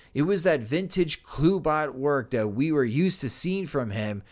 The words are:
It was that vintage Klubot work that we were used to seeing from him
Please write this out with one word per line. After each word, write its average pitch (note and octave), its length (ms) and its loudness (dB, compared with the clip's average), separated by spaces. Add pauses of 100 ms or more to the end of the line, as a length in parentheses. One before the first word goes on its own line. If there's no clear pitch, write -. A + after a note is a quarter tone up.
(120)
It C#3 100 0
was F#3 200 2
that E3 180 4
vintage E3 600 -2
Klubot D3+ 720 0
work C3+ 360 0
that A2 180 0
we C3+ 240 0
were C#3+ 120 4
used D3 360 2
to B2+ 100 -4
seeing F#3 360 -2
from B2+ 240 -4
him G#2+ 420 -4